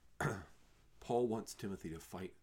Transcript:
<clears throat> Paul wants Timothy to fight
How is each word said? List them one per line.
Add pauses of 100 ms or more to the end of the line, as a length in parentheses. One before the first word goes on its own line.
(200)
<clears throat>
Paul
wants
Timothy
to
fight